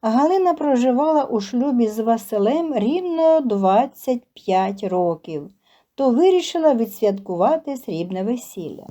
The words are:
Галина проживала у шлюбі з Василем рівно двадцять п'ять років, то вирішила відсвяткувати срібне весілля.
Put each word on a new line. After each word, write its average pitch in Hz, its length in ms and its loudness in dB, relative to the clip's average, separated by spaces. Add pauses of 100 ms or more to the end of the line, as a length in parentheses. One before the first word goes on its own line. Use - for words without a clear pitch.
Галина 320 520 2
проживала 285 680 2
у 226 180 -2
шлюбі 240 460 0
з 214 120 -4
Василем 226 760 0
рівно 320 680 2
двадцять 226 800 0 (100)
п'ять 190 500 -2
років, 175 680 -2 (480)
то 269 120 2
вирішила 330 640 2
відсвяткувати 220 1040 -2
срібне 185 460 -6
весілля. 196 680 -8